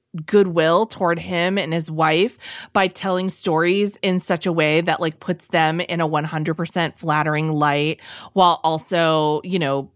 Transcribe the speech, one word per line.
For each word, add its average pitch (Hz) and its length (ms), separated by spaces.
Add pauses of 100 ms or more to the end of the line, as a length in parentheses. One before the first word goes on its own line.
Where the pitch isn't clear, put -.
(260)
goodwill 175 600
toward 170 320
him 180 400
and 160 140
his 160 180
wife 160 480 (340)
by 190 160
telling 185 400
stories 185 720
in 185 160
such 175 280
a 185 60
way 156 280
that, 170 200
like, 160 200
puts - 280
them 160 320
in 175 200
a 165 60
one 151 180
hundred 156 300
percent 165 440
flattering 151 540
light 147 480 (320)
while 175 320
also, 160 800
you 180 140
know, 139 380